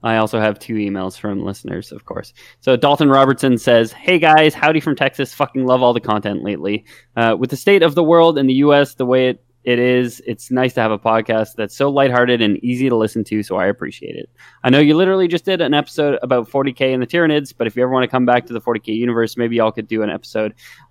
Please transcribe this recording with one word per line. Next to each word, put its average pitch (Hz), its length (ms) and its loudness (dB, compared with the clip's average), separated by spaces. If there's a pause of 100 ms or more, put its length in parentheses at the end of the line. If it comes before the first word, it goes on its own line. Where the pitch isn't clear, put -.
I 113 140 0
also 110 200 -2
have 107 220 0
two - 140 -10
emails 98 440 -6
from 101 260 -8
listeners, - 460 -12
of - 140 -20
course. - 280 -14 (280)
So 127 160 2
Dalton 143 320 2
Robertson 135 500 2
says, 117 340 2
Hey 180 280 0
guys, 156 340 4
howdy 160 240 0
from 147 160 -2
Texas. 135 400 -4
Fucking 131 320 -4
love 127 160 2
all 120 100 4
the 117 80 -2
content 104 440 -4
lately. 101 400 -6 (320)
Uh, 113 200 2
with 127 140 -4
the 139 60 -6
state 196 260 2
of 147 140 2
the 170 80 2
world 165 340 4
in 135 80 0
the 131 80 0
U 143 200 4
S 143 200 2
the 131 120 -6
way 127 240 2
it, - 120 -10 (220)
it 120 160 0
is, 123 440 0
it's 117 280 -10
nice 127 220 0
to 123 60 -2
have 110 120 0
a 104 80 -4
podcast 113 560 -2
that's 104 200 -10
so 143 140 0
lighthearted 123 500 2
and 104 240 0
easy 123 240 -2
to 120 80 0
listen 110 280 -2
to, 107 180 -4
so 95 140 -6
I 92 100 0
appreciate - 480 -8
it. - 160 -16 (320)
I 127 80 0
know 139 80 4
you 151 180 4
literally 190 300 2
just 170 180 -4
did 185 160 -2
an 147 140 0
episode 147 480 -2
about 123 260 -2
forty 139 240 -2
K 131 200 0
and 127 100 -2
the 120 60 -4
Tyranids, 151 480 0
but 117 100 -4
if 107 100 -6
you 123 60 0
ever 127 100 0
wanna 127 160 0
come 127 180 0
back 123 200 2
to 120 60 -16
the 113 80 -8
forty 117 200 -4
K 110 120 -10
universe, 117 440 -2
maybe 117 200 -4
y'all 110 160 0
could 107 160 -10
do 110 140 -4
an 104 80 -2
episode 107 440 -8 (360)